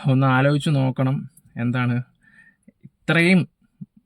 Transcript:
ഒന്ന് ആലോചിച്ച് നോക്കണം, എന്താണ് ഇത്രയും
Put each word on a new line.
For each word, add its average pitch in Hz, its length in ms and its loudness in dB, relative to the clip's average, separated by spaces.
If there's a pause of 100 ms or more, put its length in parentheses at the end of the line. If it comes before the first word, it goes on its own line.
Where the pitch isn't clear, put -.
(120)
ഒന്ന് 135 160 4
ആലോചിച്ച് 139 420 2
നോക്കണം, 131 600 -2 (280)
എന്താണ് 123 440 -2 (840)
ഇത്രയും 170 640 0 (580)